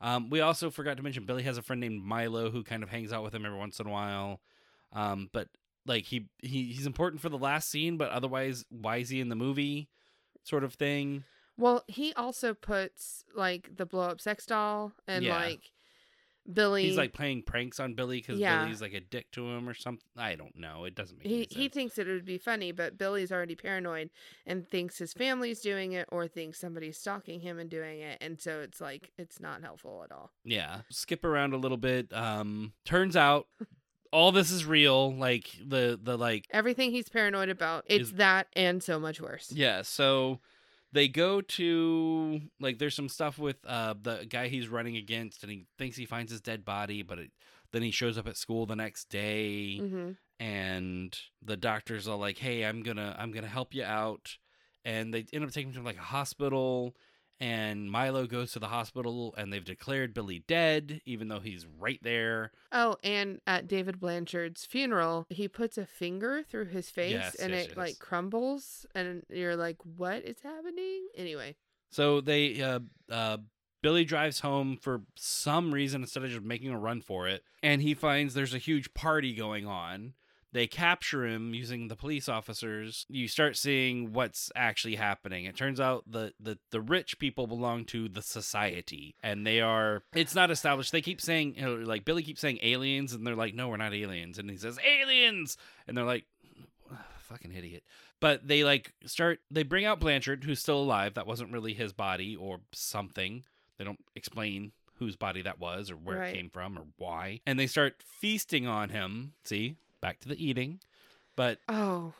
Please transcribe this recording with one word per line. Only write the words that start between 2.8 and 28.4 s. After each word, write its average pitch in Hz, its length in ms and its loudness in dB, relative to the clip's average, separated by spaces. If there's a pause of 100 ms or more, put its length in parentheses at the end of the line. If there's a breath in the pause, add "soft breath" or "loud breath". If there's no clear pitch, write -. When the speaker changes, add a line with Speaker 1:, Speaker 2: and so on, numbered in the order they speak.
Speaker 1:
of 95 60 -10
hangs 113 240 -6
out 110 100 -4
with 104 100 -6
him 107 120 -6
every 101 120 -4
once 101 220 -8
in 104 80 -6
a 104 40 -4
while. 101 500 -4 (500 soft breath)
Um, 101 400 -4
but, 107 160 -4 (380)
like, 117 200 0
he, 113 220 -4 (120)
he, 131 340 -2
he's 139 120 -6
important 156 360 -2
for 165 80 -2
the 147 80 -6
last 139 340 0
scene, 165 260 0
but 147 140 2
otherwise, 127 580 -2
why 113 280 -2
is 123 120 -2
he 131 120 0
in 120 80 0
the 113 60 0
movie 143 520 0 (560 soft breath)
sort 143 220 0
of 123 80 -4
thing? 143 500 0 (340 soft breath)
Speaker 2:
Well, 240 300 6
he 294 260 -4
also 240 400 -2
puts, - 720 -4 (100)
like, 185 440 -2
the 185 80 -2
blow-up 175 340 0
sex 208 260 -4
doll 208 460 0 (160)
and, 185 160 0
Speaker 1:
Yeah. 175 140 2
Speaker 2:
like, 170 340 -4 (800 soft breath)
Billy 202 340 6
Speaker 1:
He's, 185 120 4
like, 135 160 2
playing 139 300 -2
pranks 123 360 -4
on 131 140 -2
Billy 127 260 -2
'cause 202 200 -4
Speaker 2:
Yeah. 170 240 4
Speaker 1:
Billy's, 110 180 -4
like, 101 120 -6
a 98 60 -6
dick 117 320 -10
to 123 160 -6
him 120 220 -6
or 117 60 -8
something. - 320 -10 (100)
I 110 180 -2
don't - 200 -16
know. 82 300 -10
It 92 100 -10
doesn't 90 240 -10
make - 80 -8
Speaker 2:
He, 220 80 2
Speaker 1:
any 233 140 -2
Speaker 2:
he 262 160 -2
Speaker 1:
sense. 269 80 -4
Speaker 2:
thinks 254 220 -4
that 196 120 -2
it 190 60 -2
would 180 120 -4
be 180 140 -6
funny, 208 320 -2
but 175 260 -4
Billy's 196 340 -2
already 175 240 -2
paranoid 175 540 -4 (360 loud breath)
and 180 220 -4
thinks 180 300 -4
his 170 160 -8
family's 247 480 0
doing 196 320 -2
it 180 180 -4
or 170 160 -2
thinks 165 320 -10
somebody's 160 380 -8
stalking 196 440 -8
him 175 180 -8
and 165 100 -10
doing 160 320 -8
it. 151 200 -8
And 160 200 -8